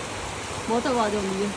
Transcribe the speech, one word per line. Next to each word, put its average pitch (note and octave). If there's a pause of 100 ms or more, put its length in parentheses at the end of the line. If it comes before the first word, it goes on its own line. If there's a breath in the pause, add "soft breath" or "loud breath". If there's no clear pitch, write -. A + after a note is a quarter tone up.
(680)
ਬਹੁਤ A#3
ਆਵਾਜ਼ A3+
ਆਉਂਦੀ G3
ਹੈ। G#3